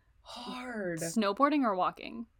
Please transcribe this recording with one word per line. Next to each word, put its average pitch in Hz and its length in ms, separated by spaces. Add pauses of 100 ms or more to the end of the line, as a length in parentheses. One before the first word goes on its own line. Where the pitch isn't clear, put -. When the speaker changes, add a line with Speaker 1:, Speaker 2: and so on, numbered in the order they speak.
(220)
Speaker 1:
hard. 240 760
Speaker 2:
snowboarding 220 640
or 220 120
walking? 180 520 (120)